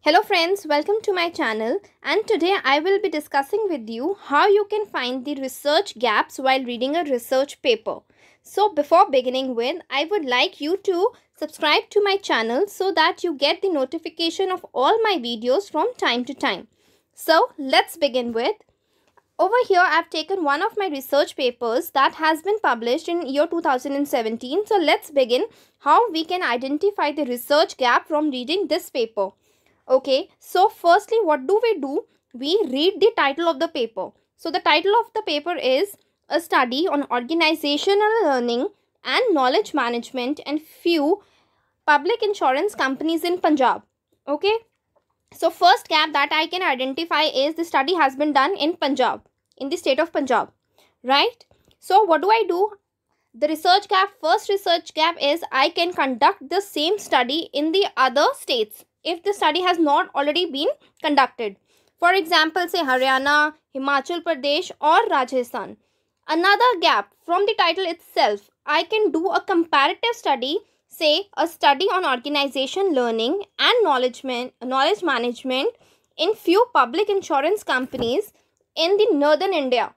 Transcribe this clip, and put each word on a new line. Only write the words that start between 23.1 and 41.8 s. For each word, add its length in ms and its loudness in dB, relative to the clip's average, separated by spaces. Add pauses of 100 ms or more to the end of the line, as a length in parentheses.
year 220 0
two 120 -4
thousand 360 -2
and 100 -2
seventeen. 600 -4
So 100 0
let's 340 0
begin 360 2 (320)
how 340 2
we 120 -4
can 200 -4
identify 680 -2
the 140 -4
research 520 0
gap 300 2
from 240 0
reading 380 -4
this 200 -2
paper. 420 -4 (580)
Okay, 420 0 (100)
so 280 2
firstly, 540 2
what 240 0
do 160 2
we 160 0
do? 280 -6 (280)
We 240 -2 (100)
read 320 0
the 160 6
title 320 0
of 120 -2
the 80 0
paper. 420 -6 (260)
So 140 -8
the 80 -2
title 400 2
of 160 -2
the 80 -4
paper 320 -4
is 420 -2 (320)
A 120 0
Study 480 0
on 200 -2
Organizational 1160 0
Learning 420 0 (380)
and 180 0 (100)
Knowledge 420 0
Management 680 -4
and 160 -6
Few 600 0 (640)